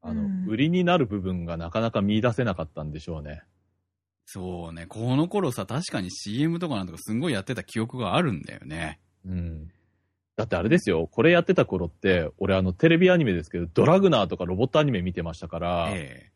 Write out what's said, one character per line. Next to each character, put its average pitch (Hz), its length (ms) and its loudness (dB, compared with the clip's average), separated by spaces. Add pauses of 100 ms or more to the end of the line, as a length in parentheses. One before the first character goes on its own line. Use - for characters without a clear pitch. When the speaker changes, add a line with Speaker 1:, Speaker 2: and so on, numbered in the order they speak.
Speaker 1:
あ 233 100 -6
の、 220 100 -2
Speaker 2:
う - 40 0
ん。 185 200 -2
Speaker 1:
売 110 120 -2
り 151 120 4
に 180 140 2
な 175 120 4
る 143 100 4
部 101 140 -4
分 90 260 -4
が 85 100 -6
な 82 140 -8
か 110 100 -2
な 113 100 0
か 107 120 0
見 104 180 2
出 117 140 2
せ 127 100 0
な 101 100 0
か 82 100 -6
っ 80 80 -12
た 78 100 -10
ん 76 100 -8
で 78 80 -10
し - 80 -14
ょ 80 120 -8
う - 20 -12
ね。 78 200 -12 (840)
Speaker 3:
そ 90 440 -10
う - 40 -14
ね。 82 120 -12
こ 120 300 -2
の 156 100 2
頃 185 260 0
さ、 101 140 -4
確 143 240 -4
か 123 120 -4
に 90 100 -6
シ 101 200 -10
ー 131 120 0
エ 160 40 2
ム 170 100 -2
と 175 100 -4
か 135 80 -2
な 95 80 -4
ん - 20 -8
と 90 60 -10
か 80 80 -16
す 107 120 -8
ん 110 60 -2
ご 165 120 -2
い - 20 0
や 98 80 -2
っ 95 40 -8
て 131 100 -4
た - 100 -8
記 - 160 -6
憶 117 180 -4
が 104 160 -2
あ 156 80 4
る 143 100 0
ん 80 100 -6
だ - 120 -14
よ - 120 -16
ね。 80 340 -8 (240)
Speaker 1:
う 92 100 -8
ん。 82 380 -6 (640)
だ 107 80 -2
っ - 20 -6
て - 80 -2
あ 85 80 0
れ 101 60 0
で 165 100 6
す 107 120 0
よ。 82 200 0
こ 117 120 0
れ 165 100 8
や 175 80 6
っ 175 40 0
て 185 100 2
た 147 100 4
頃 87 220 -2
っ 78 40 -6
て、 90 480 2
俺 95 160 2
あ 95 80 4
の、 92 120 2
テ 160 160 4
レ 165 80 6
ビ 180 120 6
ア 180 60 6
ニ 165 80 2
メ 107 80 2
で 85 100 0
す - 80 -14
け 87 80 -6
ど、 85 80 -4
ド 98 200 4
ラ 165 120 6
グ 190 120 6
ナ 113 140 4
ー - 20 -2
と 87 100 -4
か 90 80 -4
ロ 90 100 -2
ボ 104 100 2
ッ - 20 -2
ト - 120 2
ア 151 60 4
ニ 139 80 2
メ 98 80 0
見 90 140 -2
て 90 80 -4
ま 82 100 -4
し - 80 -12
た 82 80 -12
か 85 100 -8
ら、 85 320 0
Speaker 3:
え 71 380 -10
え。 - 80 -20